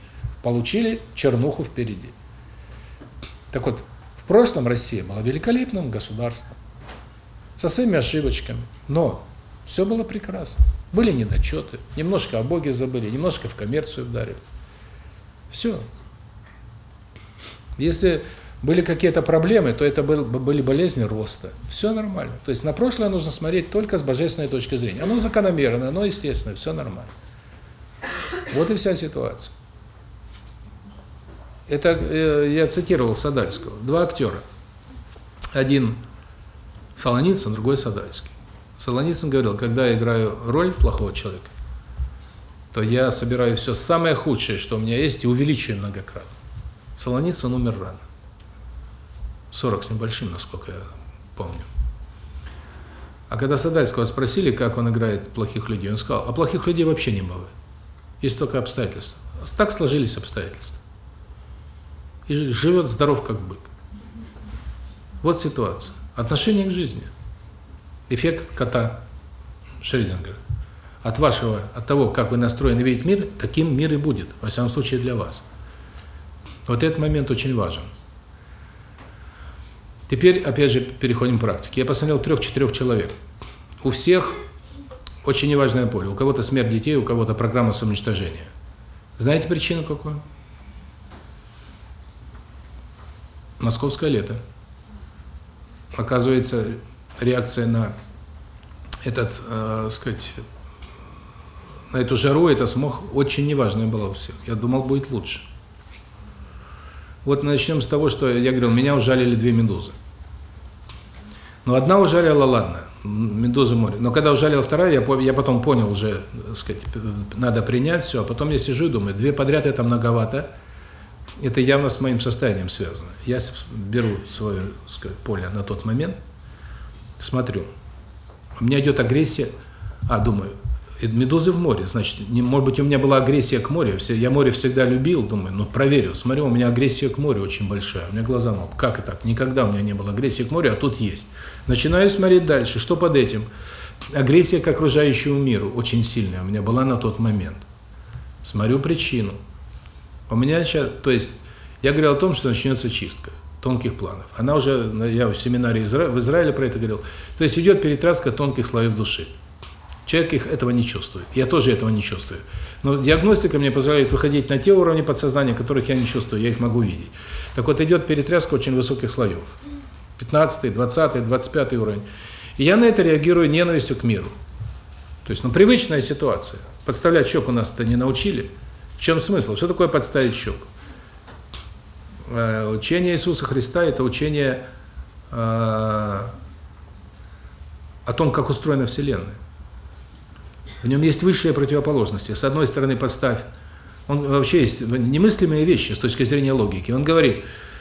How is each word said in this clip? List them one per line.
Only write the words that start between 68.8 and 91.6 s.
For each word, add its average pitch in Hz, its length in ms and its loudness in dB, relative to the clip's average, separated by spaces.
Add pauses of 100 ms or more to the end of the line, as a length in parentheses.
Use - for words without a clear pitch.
Шредингера. 92 520 -2 (680)
От 113 160 -2
вашего, 117 420 2 (140)
от 110 100 -10
того, 143 240 4
как 117 220 0
вы 120 60 2
настроены 120 440 2
видеть 123 240 0
мир, 190 220 2 (120)
таким 156 380 0
мир 151 160 2
и 147 40 2
будет, 143 300 -2 (140)
во 107 80 -6
всяком 120 200 -2
случае 127 300 -2
для 123 160 -2
вас. - 280 -8 (1200)
Вот 120 180 0
этот 160 140 2
момент 151 320 0
очень 127 260 0
важен. 80 280 -4 (2250)
Теперь, 175 340 4
опять 139 280 2
же, 120 100 2
переходим 123 560 0
к 110 40 0
практике. 117 400 -2
Я 123 40 2
посмотрел 143 340 2
трех-четырех 139 520 0
человек. 113 400 0 (720)
У 135 80 2
всех 175 420 2 (920)
очень 143 260 2
неважное 127 360 4
поле. 98 220 -2
У 98 80 -6
кого-то 135 260 2
смерть 117 300 2
детей, 113 240 0
у 127 80 2
кого-то 110 320 0
программа 113 380 2
самоуничтожения. 98 720 -2 (720)
Знаете 151 280 2
причину 165 360 -2
какую? 151 360 -6 (3500)